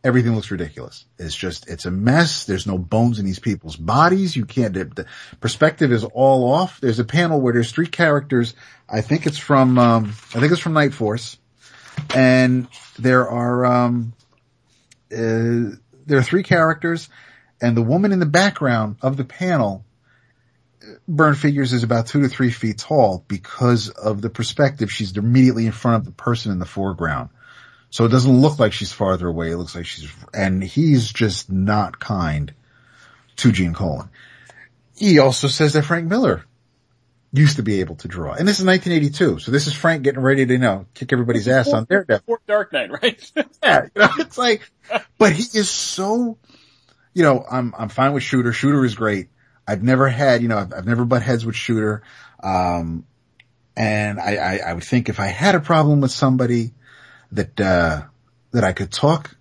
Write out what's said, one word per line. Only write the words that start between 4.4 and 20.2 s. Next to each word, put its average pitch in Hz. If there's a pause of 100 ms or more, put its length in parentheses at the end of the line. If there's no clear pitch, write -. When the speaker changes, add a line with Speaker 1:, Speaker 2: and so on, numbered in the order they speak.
Speaker 1:
can't, 107
the, 92
the - (340)
perspective 143
is 110
all 131
off. 180
There's 120
a 120
panel 156
where 120
there's 117
three 165
characters. 143 (340)
I 107
think 151
it's 147
from, 127
um, 113 (220)
I 117
think 151
it's 170
from 165
Night 147
Force. - (760)
And 127 (320)
there 127
are, 123
um, 120 (1000)
uh, 113 (320)
there 143
are 123
three 185
characters, 165 (520)
and 117
the 117
woman 180
in 185
the 170
background 143
of 135
the 131
panel, 131 (1200)